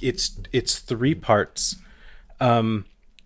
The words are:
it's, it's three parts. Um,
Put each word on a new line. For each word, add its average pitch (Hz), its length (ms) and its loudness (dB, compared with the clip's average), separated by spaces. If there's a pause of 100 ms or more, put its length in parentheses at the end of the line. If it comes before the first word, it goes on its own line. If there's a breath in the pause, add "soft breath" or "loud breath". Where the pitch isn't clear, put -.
it's, - 360 -4 (140)
it's - 260 0
three 127 360 0
parts. - 600 0 (640 soft breath)
Um, 113 440 2 (420)